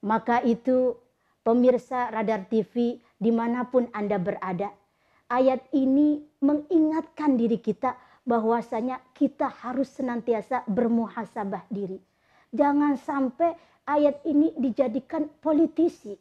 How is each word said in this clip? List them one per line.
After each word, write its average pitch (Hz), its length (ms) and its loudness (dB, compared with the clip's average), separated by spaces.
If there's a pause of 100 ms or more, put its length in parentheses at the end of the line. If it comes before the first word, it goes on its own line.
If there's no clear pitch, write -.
Maka 220 480 0
itu, 254 480 0 (480)
pemirsa 247 640 2
Radar 220 400 -4
T 220 160 0
V 240 320 -2 (240)
dimanapun 233 720 0
Anda 208 240 -2
berada, 190 560 -4 (560)
ayat 262 320 2 (160)
ini 294 480 2 (160)
mengingatkan 302 960 0
diri 226 240 0
kita 226 400 -4 (240)
bahwasanya 240 880 -2
kita 294 400 -2
harus 254 400 -6
senantiasa 240 720 -4
bermuhasabah 214 1040 -4
diri. 190 320 -8 (480)
Jangan 285 480 2
sampai 277 560 -2 (320)
ayat 294 400 2
ini 302 320 2
dijadikan 269 720 -2 (160)
politisi. 311 760 0